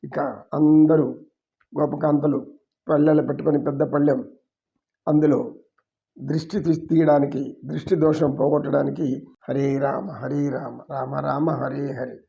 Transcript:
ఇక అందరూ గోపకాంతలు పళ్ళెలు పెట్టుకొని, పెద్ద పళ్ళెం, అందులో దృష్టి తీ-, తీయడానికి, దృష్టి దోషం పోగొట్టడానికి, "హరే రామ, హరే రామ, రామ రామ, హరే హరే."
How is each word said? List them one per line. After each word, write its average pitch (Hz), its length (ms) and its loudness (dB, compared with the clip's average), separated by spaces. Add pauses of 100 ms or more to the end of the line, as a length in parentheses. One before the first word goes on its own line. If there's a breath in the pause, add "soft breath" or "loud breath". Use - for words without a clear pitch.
ఇక 139 160 -8 (340)
అందరూ 151 640 6 (600)
గోపకాంతలు 147 720 0 (360)
పళ్ళెలు 151 320 4
పెట్టుకొని, 143 420 -2
పెద్ద 143 200 -2
పళ్ళెం, 143 480 0 (760)
అందులో 151 480 2 (640)
దృష్టి 156 400 -4
తీ-, 160 280 -2
తీయడానికి, 147 760 2
దృష్టి 151 300 -2
దోషం 151 400 2
పోగొట్టడానికి, 143 920 -2 (220)
"హరే 139 280 0
రామ, 135 340 -4
హరే 135 380 -4
రామ, 123 300 -8 (120)
రామ 135 240 -6
రామ, 143 340 -2
హరే 139 420 -4
హరే." 127 380 -10